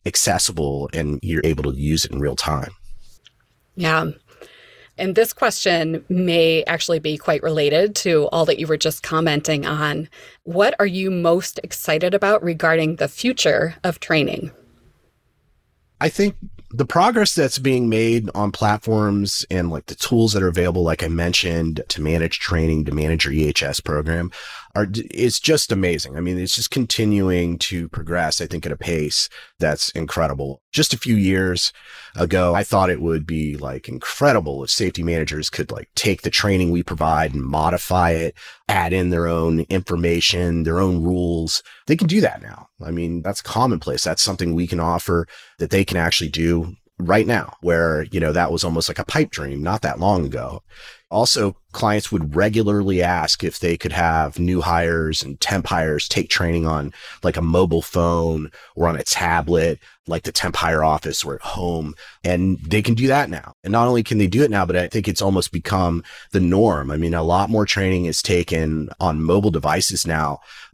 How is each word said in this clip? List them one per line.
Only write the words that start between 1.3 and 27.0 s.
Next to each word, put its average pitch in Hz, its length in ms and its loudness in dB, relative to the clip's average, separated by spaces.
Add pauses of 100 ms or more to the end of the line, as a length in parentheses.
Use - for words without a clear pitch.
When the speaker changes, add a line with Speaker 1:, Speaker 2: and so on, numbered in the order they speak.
Speaker 1:
able 71 200 0
to 67 140 -4
use 76 260 0
it - 80 -8
in 69 80 -4
real 69 160 -2
time. 69 340 -4 (1040)
Speaker 2:
Yeah. 160 360 0 (880)
And 185 140 -2
this 220 180 4
question 165 760 0
may 170 560 4
actually 165 340 0
be 151 180 -4
quite 151 280 0
related 160 520 2
to 160 360 2
all 160 140 2
that 156 120 2
you 156 80 -4
were 156 100 0
just - 280 -2
commenting 156 600 0
on. 151 440 -4 (340)
What 196 380 2
are 202 60 4
you 190 260 -2
most 175 500 0
excited 175 520 -2
about 202 280 4
regarding 160 540 0
the 156 100 0
future 165 800 0
of 180 160 -2
training? - 500 -2 (1500)
Speaker 1:
I 147 80 2
think 202 260 0 (360)
the 117 140 0
progress 208 520 4
that's 135 240 2
being 127 280 2
made 113 460 2
on 104 160 0
platforms 107 1000 0
and, 87 200 0
like, 80 160 -6
the - 80 -12
tools 113 380 2
that 101 100 2
are 90 60 4
available, 87 340 2
like 82 220 0
I 80 40 -2
mentioned, 82 800 0
to - 140 -6
manage 82 380 0
training, 80 460 0
to 71 60 -4
manage 78 320 0
your 69 80 -2
E 78 120 2
H 73 180 0
S 69 160 -4
program, 82 540 -2 (420)
are, 104 180 2
it's - 480 -2
just 156 320 0
amazing. 82 440 -2
I 82 40 -6
mean, 90 180 -2
it's 90 160 -2
just 117 160 -4
continuing 95 920 0